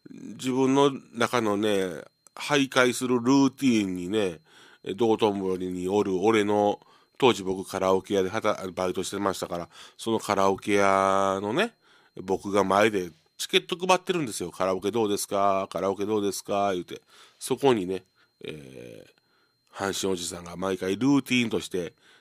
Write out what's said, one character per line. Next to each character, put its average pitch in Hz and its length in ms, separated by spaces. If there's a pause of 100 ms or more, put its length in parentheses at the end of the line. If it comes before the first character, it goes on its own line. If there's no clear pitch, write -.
(100)
自 - 400
分 131 240
の 143 160 (240)
中 117 260
の 107 160
ね、 107 120 (680)
徘 143 340
徊 127 240
す 127 140
る 123 140
ル 120 120
ー 139 180
テ 135 160
ィ 113 160
ー 95 60
ン 92 60
に 90 140
ね、 95 320 (560)
道 110 200
頓 101 240
堀 92 320
に 90 160
お 104 140
る 95 200
俺 107 220
の、 104 360 (380)
当 123 140
時 98 100
僕 92 260
カ 95 120
ラ 95 140
オ 95 80
ケ - 120
屋 95 80
で 92 60
働-、 101 440
バ 92 160
イ 92 40
ト 92 100
し - 80
て 101 80
ま 98 140
し - 80
た 87 60
か 87 120
ら、 85 100 (280)
そ - 140
の 110 80
カ 101 160
ラ 98 160
オ 98 60
ケ 104 180
屋 98 680
の 104 100
ね、 208 200 (500)
僕 95 300
が 101 120
前 101 260
で 92 200 (280)
チ - 100
ケ - 100
ッ - 80
ト 185 100
配 185 220
っ - 20
て 180 120
る 175 100
ん 135 40
で 104 60
す - 100
よ。 85 100
「カ - 120
ラ 95 100
オ 92 60
ケ 98 100
ど 113 140
う 104 60
で 101 80
す - 100
か？ 98 420
カ 85 100
ラ 95 100
オ 98 60
ケ 98 100
ど 107 120
う 101 60
で 98 80
す - 100
か？」 101 320
言 90 80
う - 20
て。 - 180 (360)
そ - 180
こ 131 180
に 95 120
ね、 92 180 (380)
え 62 640 (680)
ー、 - 20
阪 98 220
神 95 140
お 95 40
じ 87 100
さ 87 140
ん 87 40
が 87 120
毎 95 220
回 95 180
ル 123 120
ー 143 140
テ 127 120
ィ 123 80
ー 117 40
ン 107 40
と 92 100
し - 80
て、 87 240 (280)